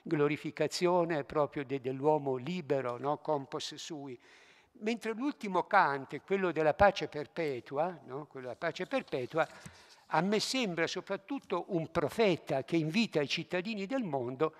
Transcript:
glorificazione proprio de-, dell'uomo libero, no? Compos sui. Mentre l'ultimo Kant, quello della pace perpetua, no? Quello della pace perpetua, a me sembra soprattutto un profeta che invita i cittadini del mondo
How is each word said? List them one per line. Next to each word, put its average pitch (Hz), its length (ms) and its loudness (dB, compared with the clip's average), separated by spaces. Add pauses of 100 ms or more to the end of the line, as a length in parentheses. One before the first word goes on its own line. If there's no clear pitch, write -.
glorificazione 156 1200 2
proprio 147 400 0
de-, 135 160 -4
dell'uomo 135 560 2
libero, 131 600 -2
no? 139 200 -2
Compos 147 560 -4
sui. 139 440 -12 (640)
Mentre 220 320 -4
l'ultimo 208 520 -2
Kant, 143 600 2
quello 190 280 0
della 151 220 2
pace 190 340 4
perpetua, 151 960 -4
no? 135 220 -10
Quello 127 200 -14
della 117 100 -10
pace 170 300 -6
perpetua, 151 600 -2 (640)
a 156 100 4
me 202 160 2
sembra 180 480 0
soprattutto 190 800 -4
un 165 220 -2
profeta 156 720 2
che - 140 0
invita 160 440 2
i 143 80 0
cittadini 190 560 -4
del 247 200 -2
mondo 139 560 -2